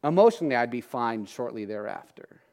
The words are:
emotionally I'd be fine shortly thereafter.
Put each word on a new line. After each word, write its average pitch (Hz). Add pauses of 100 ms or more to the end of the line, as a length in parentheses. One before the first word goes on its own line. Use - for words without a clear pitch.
emotionally 170
I'd 120
be 123
fine 113
shortly 113
thereafter. - (120)